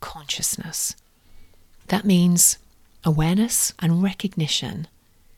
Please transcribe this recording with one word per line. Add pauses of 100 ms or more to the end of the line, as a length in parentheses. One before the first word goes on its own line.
consciousness. (920)
That
means (460)
awareness
and
recognition (520)